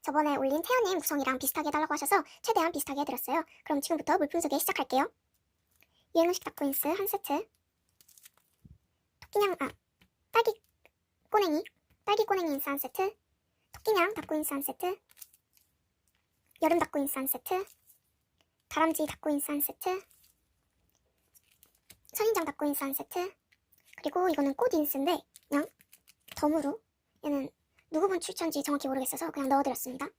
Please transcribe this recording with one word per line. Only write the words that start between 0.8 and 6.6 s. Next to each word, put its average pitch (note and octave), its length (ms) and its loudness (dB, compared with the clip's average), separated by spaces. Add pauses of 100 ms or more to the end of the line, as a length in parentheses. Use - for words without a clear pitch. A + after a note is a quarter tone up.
구성이랑 C4+ 400 -2
비슷하게 D4 280 -2
해달라고 D4+ 260 0
하셔서 E4+ 300 2 (180)
최대한 F4 300 2
비슷하게 C#4+ 300 -4
해드렸어요. C#4+ 420 -2 (220)
그럼 C#4+ 160 0
지금부터 D#4+ 360 0
물품 E4+ 220 0
소개 C#4+ 180 0
시작할게요. E4 540 0 (1040)
유행음식 E4+ 260 4
닭코인스 - 460 -2